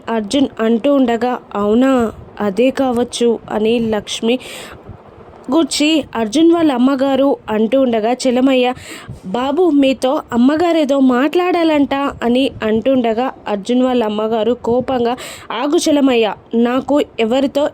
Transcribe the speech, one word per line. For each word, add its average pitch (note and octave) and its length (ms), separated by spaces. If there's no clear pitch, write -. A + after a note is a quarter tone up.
అర్జున్ A3+ 400
అంటూ A3+ 340
ఉండగా, A#3+ 460
"అవునా, A3 380
అదే G#3 300
కావచ్చు" A#3+ 680
అని A3 220
లక్ష్మి A3+ 420
గూర్చి D4+ 500
అర్జున్ A#3 360
వాళ్ళ E4 200
అమ్మగారు C4+ 560
అంటూ A3 320
ఉండగా, A3+ 320
చెలమయ్య, B3+ 600
"బాబు, C4+ 440
మీతో C4+ 420
అమ్మగారేదో D4 680
మాట్లాడాలంట" D4+ 960
అని A#3+ 200
అంటుండగా, A3+ 640
అర్జున్ G#3 360
వాళ్ళ B3 200
అమ్మగారు G#3+ 500
కోపంగా, A#3+ 460
"ఆగు C#4+ 260
చెలమయ్య, C4+ 560
నాకు B3+ 460
ఎవరితో C4 440